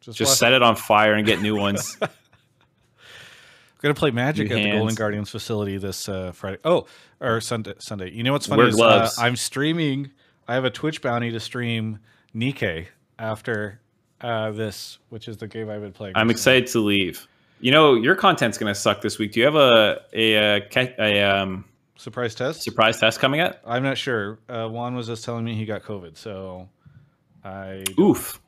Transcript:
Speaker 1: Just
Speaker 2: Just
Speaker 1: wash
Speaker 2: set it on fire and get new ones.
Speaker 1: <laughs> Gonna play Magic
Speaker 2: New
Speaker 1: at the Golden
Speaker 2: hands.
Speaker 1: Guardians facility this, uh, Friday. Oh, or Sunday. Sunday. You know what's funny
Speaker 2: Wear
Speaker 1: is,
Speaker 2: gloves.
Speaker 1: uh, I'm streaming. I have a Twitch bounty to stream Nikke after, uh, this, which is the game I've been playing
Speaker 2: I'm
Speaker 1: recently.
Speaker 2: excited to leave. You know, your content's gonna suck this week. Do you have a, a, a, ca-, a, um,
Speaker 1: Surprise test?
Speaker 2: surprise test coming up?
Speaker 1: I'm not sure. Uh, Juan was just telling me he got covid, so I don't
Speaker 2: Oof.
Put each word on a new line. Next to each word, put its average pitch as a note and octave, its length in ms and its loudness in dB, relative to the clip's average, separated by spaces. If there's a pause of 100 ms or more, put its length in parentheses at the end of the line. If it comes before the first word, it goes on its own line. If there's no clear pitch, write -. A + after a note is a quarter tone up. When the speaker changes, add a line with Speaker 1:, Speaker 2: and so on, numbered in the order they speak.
Speaker 1:
Just A2+ 160 -16
Speaker 2:
Just B2 140 2
Speaker 1:
wash C3 60 4
Speaker 2:
set A#2+ 160 6
it C3 100 6
on A2+ 120 6
fire G#2+ 380 4
and G#2+ 120 2
get G2+ 160 2
new G#2+ 160 0
ones. G2+ 460 -2
Speaker 1:
<laughs> - 40 -4 (1700)
Gonna D3 120 2
play C#3+ 180 0
Magic B2 380 -2
Speaker 2:
New A2+ 60 -2
Speaker 1:
at - 20 2
the G#2 140 2
Golden G#2 160 0
Speaker 2:
hands. A2 100 -4
Speaker 1:
Guardians G#2 320 -4
facility G#2 480 -4
this, F#2+ 320 -8
uh, F#2 240 -8
Friday. G2 320 -10
Oh, D#3+ 200 2 (360)
or A#2 180 0
Sunday. A2 400 -6
Sunday. F#2+ 320 -12
You A#2 120 -8
know C3 100 0
what's C#3+ 140 -4
funny A#2 120 0
Speaker 2:
Wear B2 80 8
Speaker 1:
is, A2+ 80 2
Speaker 2:
gloves. A2+ 420 6
Speaker 1:
uh, A#2+ 40 -2
I'm A#2+ 160 2
streaming. C#3+ 760 -4 (380)
I A#2+ 60 -2
have C3 100 -2
a B2+ 40 2
Twitch D3+ 320 -6
bounty A#2+ 300 -2
to A2+ 80 -6
stream A2+ 600 -6 (340)
Nikke A2+ 540 -4 (300)
after, G#2+ 600 -8 (400)
uh, A2 320 -4
this, G#2+ 460 -10 (120)
which A2+ 200 -16
is G#2+ 80 -14
the A2+ 100 -14
game A2 220 -10
I've G#2+ 100 -10
been G2+ 140 -12
playing G2 240 -10
Speaker 2:
I'm A2 100 0
Speaker 1:
recently. A#2 300 4
Speaker 2:
excited B2 160 0
to A#2 60 2
leave. G2 460 0 (360)
You B2+ 100 0
know, D3+ 220 6
your B2 220 2
content's D#3+ 420 0
gonna G#2 180 -4
suck G2+ 260 0
this G#2 160 -4
week. G#2+ 140 -4
Do A2+ 80 -2
you A#2 60 6
have D3 100 4
a, A#2 460 6 (100)
a, A2 220 2 (240)
a, G#2 40 -2
ca-, B2+ 380 -2
a, G#2 220 2
um, G2 440 0 (320)
Speaker 1:
Surprise A#2+ 380 -8
test? C#3+ 280 -6
Speaker 2:
surprise A2 360 2
test A2 200 2
coming C#3 220 0
up? - 240 -4
Speaker 1:
I'm A#2+ 180 -4
not C3+ 140 -4
sure. A2+ 420 -6 (100)
Uh, A2+ 180 -6
Juan A#2+ 280 -8
was A#2+ 120 -8
just A2+ 160 -10
telling A#2 220 -6
me A#2 100 -6
he G#2+ 100 -6
got G#2 180 -8
covid, F2+ 340 -14
so F#2+ 500 -14 (800)
I F#2+ 380 -12 (120)
don't - 40 -4
Speaker 2:
Oof. - 480 2